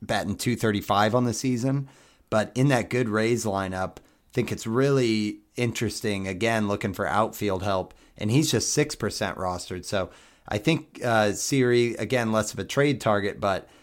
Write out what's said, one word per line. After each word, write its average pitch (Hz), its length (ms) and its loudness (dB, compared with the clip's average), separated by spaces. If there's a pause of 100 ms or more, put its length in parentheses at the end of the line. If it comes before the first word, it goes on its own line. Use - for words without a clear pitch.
batting 101 340 -2
two 120 200 -2
thirty-five 104 580 2
on 123 100 4
the 120 100 0
season. 135 540 -2 (440)
But 104 240 0
in 135 140 4
that 120 200 2
good 123 180 0
Rays 110 380 2
lineup, 95 520 -2
I - 360 -20
think - 180 0
it's 104 140 -6
really 117 760 2 (140)
interesting, 107 720 -2
again, 107 400 0
looking 101 260 -2
for 101 120 -4
outfield 98 560 0
help, 95 320 -2 (240)
and 107 140 -2
he's 151 200 4
just 113 220 0
six 147 220 0
percent 101 420 -4
rostered. 90 480 -6
So 92 240 -2 (380)
I 107 100 -2
think, 160 460 -2
uh, 110 300 4
Siri, 120 640 2
again, 113 360 -2
less 110 220 0
of - 60 -8
a 98 60 -6
trade 139 340 0
target, 101 400 0
but, 98 300 -2 (140)